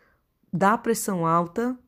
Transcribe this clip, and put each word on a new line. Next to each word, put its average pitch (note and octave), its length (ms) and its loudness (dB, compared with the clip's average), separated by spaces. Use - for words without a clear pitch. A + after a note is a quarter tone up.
Dá G3 240 2
pressão G#3+ 500 -2
alta. F3 600 0